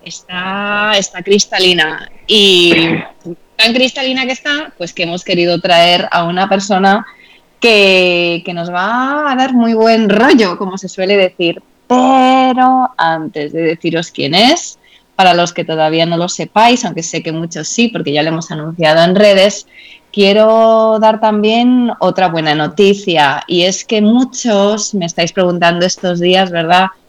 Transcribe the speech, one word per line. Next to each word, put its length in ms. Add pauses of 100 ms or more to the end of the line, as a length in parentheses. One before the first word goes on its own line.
está, 920
está 240
cristalina. 840 (200)
Y 480 (840)
tan 160
cristalina 540
que 60
está, 440
pues 160
que 120
hemos 200
querido 380
traer 480
a 140
una 260
persona 560 (540)
que, 840
que 80
nos 180
va 600
a 40
dar 180
muy 180
buen 380
rollo, 480
como 180
se 140
suele 260
decir. 460 (240)
Pero 1120
antes 560
de 80
deciros 480
quién 240
es, 440 (400)
para 160
los 180
que 120
todavía 420
no 100
lo 120
sepáis, 560
aunque 180
sé 220
que 80
muchos 340
sí, 220
porque 240
ya 100
lo 60
hemos 240
anunciado 500
en 140
redes, 500 (460)
quiero 880
dar 200
también 760
otra 300
buena 260
noticia, 920
y 160
es 200
que 160
muchos 920
me 120
estáis 260
preguntando 520
estos 360
días, 320
¿verdad? 340 (220)